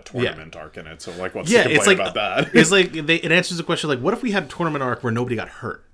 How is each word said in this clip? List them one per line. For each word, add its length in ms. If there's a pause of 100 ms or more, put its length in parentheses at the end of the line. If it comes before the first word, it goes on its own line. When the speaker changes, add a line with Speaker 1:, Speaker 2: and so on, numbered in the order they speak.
(180)
Speaker 1:
Yeah. 120
Speaker 2:
tournament 260
arc 220
in 80
it, 160
so, 140
like, 180
what's 160
Speaker 1:
Yeah, 140
Speaker 2:
the 100
Speaker 1:
it's 100
Speaker 2:
complaint 160
Speaker 1:
like, 160
Speaker 2:
about 300
that? 80
Speaker 1:
it's 160
like, 220
they, 240
it 160
answers 260
the 60
question, 260
like, 100
what 140
if 80
we 80
had 140
a 40
tournament 340
arc 220
where 80
nobody 240
got 140
hurt? 440